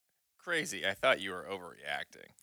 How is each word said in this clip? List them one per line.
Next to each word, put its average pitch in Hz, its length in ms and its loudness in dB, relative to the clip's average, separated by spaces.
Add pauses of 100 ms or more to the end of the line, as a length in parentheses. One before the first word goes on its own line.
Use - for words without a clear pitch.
(360)
crazy. 117 500 -2
I 98 60 4
thought 127 280 4
you 98 100 -2
were 90 140 -4
overreacting. 73 840 -6 (160)